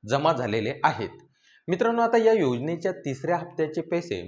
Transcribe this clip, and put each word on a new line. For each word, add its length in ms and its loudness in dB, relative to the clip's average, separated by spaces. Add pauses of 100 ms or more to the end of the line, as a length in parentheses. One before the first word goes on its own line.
जमा 240 2
झालेले 400 -2 (100)
आहेत. 260 0 (580)
मित्रांनो, 340 2
आता 160 4
या 160 6
योजनेच्या 580 0
तिसऱ्या 460 -4
हप्त्याचे 440 -4
पैसे 460 -4